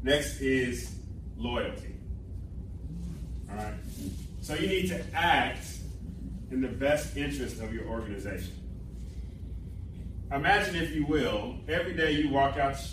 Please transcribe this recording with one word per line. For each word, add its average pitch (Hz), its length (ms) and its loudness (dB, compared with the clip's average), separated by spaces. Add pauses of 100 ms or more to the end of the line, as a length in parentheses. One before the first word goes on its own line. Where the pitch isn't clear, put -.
Next 143 360 4
is 127 540 2 (420)
loyalty. - 600 -4 (1500)
All - 60 -6
right? - 180 -4 (680)
So - 140 -4
you 165 140 2
need 180 220 4
to - 120 0 (100)
act - 540 4 (880)
in 131 80 2
the 127 80 2
best 143 480 2
interest 127 440 -2
of 113 120 -4
your 113 160 -4
organization. 98 640 -4 (1800)
Imagine, 175 440 6
if 165 180 0
you 151 120 4
will, 127 500 2 (120)
every 175 260 2
day 160 180 4
you 151 180 4
walk 139 260 6
out 139 200 4 (160)